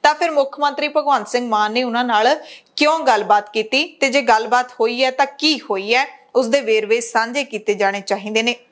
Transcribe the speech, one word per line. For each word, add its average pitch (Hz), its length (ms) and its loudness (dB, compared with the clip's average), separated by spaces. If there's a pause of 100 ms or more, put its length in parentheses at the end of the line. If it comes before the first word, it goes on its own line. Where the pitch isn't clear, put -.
ਤਾਂ 294 120 4
ਫਿਰ 339 160 0
ਮੁੱਖ 285 300 -2
ਮੰਤਰੀ 285 280 0
ਭਗਵੰਤ 285 400 0
ਸਿੰਘ 247 200 -2
ਮਾਨ 214 240 0
ਨੇ 240 100 0
ਉਹਨਾਂ 240 220 -2
ਨਾਲ 240 320 2 (400)
ਕਿਉਂ 311 240 2
ਗੱਲਬਾਤ 208 520 2
ਕੀਤੀ 226 320 0
ਤੇ 277 240 -2
ਜੇ 269 140 2
ਗੱਲਬਾਤ 233 580 2
ਹੋਈ 240 240 0
ਹੈ 262 60 2
ਤਾਂ 269 160 -2
ਕੀ 294 320 -2
ਹੋਈ 208 360 -4
ਹੈ, 277 260 -2 (140)
ਉਸ 247 120 2
ਦੇ 254 140 2
ਵੇਰਵੇ 220 400 0
ਸਾਂਝੇ 240 440 -2
ਕੀਤੇ 214 300 -4
ਜਾਣੇ 196 260 -2
ਚਾਹੀਦੇ 208 420 -4
ਨੇ। 240 140 -2 (160)